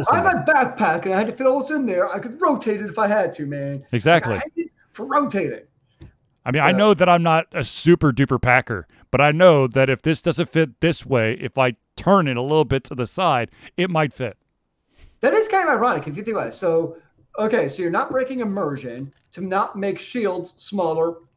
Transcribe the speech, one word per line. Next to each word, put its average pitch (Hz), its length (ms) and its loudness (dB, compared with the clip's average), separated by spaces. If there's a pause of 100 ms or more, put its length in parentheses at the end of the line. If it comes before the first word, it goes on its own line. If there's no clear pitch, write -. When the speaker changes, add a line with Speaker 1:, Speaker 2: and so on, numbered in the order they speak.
Speaker 1:
look, 151 80 0
I 262 80 4
Speaker 2:
somebody. - 220 2
Speaker 1:
have - 80 -4
my 311 80 2
backpack 202 500 0
and 190 80 -2
I 190 60 2
had 214 80 0
to 226 80 -6
fit 262 120 -2
all 262 140 4
this 277 100 -8
in 294 140 -2
there. 185 240 0
I 190 100 -6
could 240 220 -10
rotate 226 400 0
it 208 80 -8
if 170 100 -8
I 214 100 2
had 208 260 0
to, 151 100 -10
man. 139 360 -8
Like, - 120 -12
Speaker 2:
Exactly. 131 440 2
Speaker 1:
I - 20 -4
hate 302 180 -8
it 339 140 -6 (220)
for 208 120 -12
rotating. 208 600 -2 (800)
Speaker 2:
I 123 40 -4
mean, 143 120 2
I 147 80 6
Speaker 1:
So 190 80 2
Speaker 2:
know 208 160 6
that 180 160 4
I'm 175 120 4
not 165 300 2
a 147 100 -4
super 156 480 4
duper 127 300 0
packer, 123 460 0 (240)
but 127 100 0
I 147 120 4
know 156 340 6
that 135 240 2
if 123 100 0
this 156 220 -2
doesn't 165 260 -2
fit 160 320 -2
this 165 240 -2
way, 117 360 0
if - 180 -6
I 127 180 2 (180)
turn 185 320 4
it 127 120 -2
a 123 40 -4
little 151 220 2
bit 135 200 -2
to - 100 -12
the 123 120 -4
side, 139 440 -2 (260)
it 185 140 -2
might 156 240 0
fit. 113 240 -10 (800)
Speaker 1:
That 294 140 2
is 427 140 2
kind 381 200 0
of 277 60 2
ironic 208 340 -2
if 147 80 -10
you 202 80 -10
think 220 140 -4
about 120 100 -6
it. 113 60 -12
So, 165 420 -2 (420)
okay, 196 300 0
so 180 140 -8
you're 170 80 -2
not 240 200 -2
breaking 262 300 -4
immersion 139 720 -6 (200)
to 175 100 -12
not 196 340 -4
make 196 240 -6
shields 185 560 -6
smaller. 165 600 -2 (200)